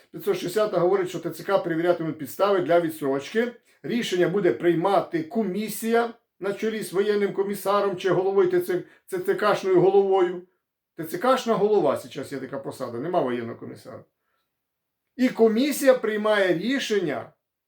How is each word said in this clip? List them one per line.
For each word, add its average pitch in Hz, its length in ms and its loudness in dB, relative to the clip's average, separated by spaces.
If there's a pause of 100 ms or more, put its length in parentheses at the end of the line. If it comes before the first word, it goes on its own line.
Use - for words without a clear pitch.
(120)
п'ятсот 180 260 -2
шістдесята 190 420 -2
говорить, 185 300 2
що 170 100 -8
Т 160 120 -6
Ц - 120 -14
К 196 140 2
перевірятиме 170 540 0
підстави 190 480 0
для 175 200 4
відстрочки. 156 720 -2 (320)
Рішення 180 460 0
буде 180 240 2
приймати 170 680 0
комісія 220 920 -2 (260)
на 196 140 -4
чолі 214 300 -4
з 165 100 -10
воєнним 202 400 0
комісаром 196 640 -2
чи 190 120 -2
головою 190 400 2
Т 180 120 2
Ц, 175 220 -4 (240)
Ц 185 120 -6
Ц 180 160 0
Кшною 190 460 2
головою. 190 600 4 (540)
Т 165 80 -10
Ц 165 140 -8
Кшна 240 360 2
голова, 185 440 2
зараз 135 360 -12
є 135 60 -8
така 135 200 -8
посада, 127 380 -10
нема 165 240 -2
воєнного 120 380 -4
комісара. - 440 -16 (1120)
І 254 140 2
комісія 254 640 4
приймає 208 600 2
рішення 185 800 -2 (340)